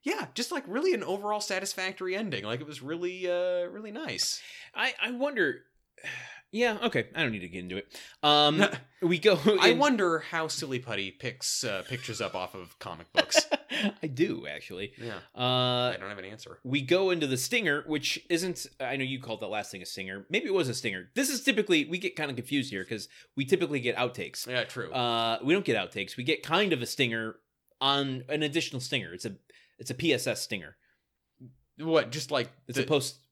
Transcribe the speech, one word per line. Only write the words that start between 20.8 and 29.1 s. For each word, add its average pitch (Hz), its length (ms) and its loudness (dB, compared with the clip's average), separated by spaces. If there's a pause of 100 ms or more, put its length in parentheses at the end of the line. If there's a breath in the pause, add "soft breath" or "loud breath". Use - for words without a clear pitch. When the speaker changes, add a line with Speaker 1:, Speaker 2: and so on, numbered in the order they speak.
Speaker 2:
This 269 160 2
is 254 120 -4
typically, 202 440 4
we 165 120 -4
get 180 180 -4
kinda 147 180 -4
confused 127 360 -2
here 95 140 -6
'cause 104 240 -8 (260 loud breath)
we - 120 0
typically 147 340 2
get 117 160 0
outtakes. 104 500 -4
Speaker 1:
Yeah, 123 180 0
true. 98 280 -8
Speaker 2:
Uh, 117 500 2
we 147 120 4
don't 196 100 0
get 120 120 2
outtakes. 95 400 -4
We 123 80 -6
get 156 180 0
kind 185 300 2
of 127 100 -2
a 117 40 -4
stinger 113 500 -2 (440)
on 135 480 0
an 151 140 0
additional 147 380 -2
stinger. 101 340 -4